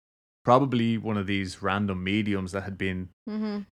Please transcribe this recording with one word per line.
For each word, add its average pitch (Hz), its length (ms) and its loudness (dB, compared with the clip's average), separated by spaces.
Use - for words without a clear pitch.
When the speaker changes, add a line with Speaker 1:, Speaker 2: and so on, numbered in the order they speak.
Speaker 1:
Probably 120 520 4
one 104 220 -2
of 95 80 -2
these 98 360 -2
random 98 400 0
mediums 98 500 0
that 98 100 -4
had 98 160 -10
been 92 320 -4
Speaker 2:
Mm-hmm. 214 320 -6